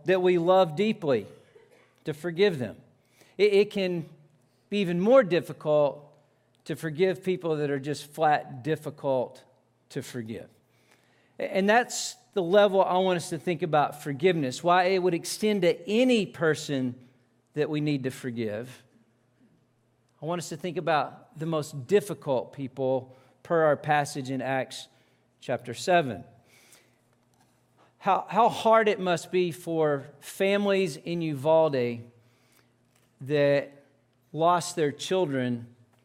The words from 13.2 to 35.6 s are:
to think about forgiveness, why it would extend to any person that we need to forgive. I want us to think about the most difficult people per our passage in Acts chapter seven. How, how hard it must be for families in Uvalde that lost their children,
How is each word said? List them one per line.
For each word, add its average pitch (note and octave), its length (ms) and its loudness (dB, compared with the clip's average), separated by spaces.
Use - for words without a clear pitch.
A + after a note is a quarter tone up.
to E3 100 -8
think F3 240 -4
about D3 400 0
forgiveness, D3 640 -2
why F3+ 200 4
it F#3 180 2
would F3+ 100 2
extend G#3 500 -2
to F3 280 0
any A#3 340 4
person C#3 680 -2
that D3 160 -2
we D3+ 140 -2
need D3 220 -2
to C3 60 -2
forgive. A#2+ 720 -8
I - 20 -14
want E3+ 140 -4
us - 100 -10
to - 80 -10
think F3 220 -8
about D3 600 -2
the D#3 80 -6
most D3 400 -6
difficult D#3 680 -2
people C3 600 -4
per E3 220 2
our D3 120 4
passage C#3+ 540 -2
in C3+ 100 -6
Acts C3 480 -6
chapter B2 340 -6
seven. C3+ 480 0
How, F#3+ 300 0
how G#3+ 200 4
hard A3 400 4
it F#3+ 120 0
must F3+ 320 -2
be F3+ 180 0
for D3+ 560 -2
families G3 760 0
in E3+ 260 -6
Uvalde C#3+ 760 2
that C#3+ 600 0
lost E3 440 0
their D3 160 0
children, C3 720 -2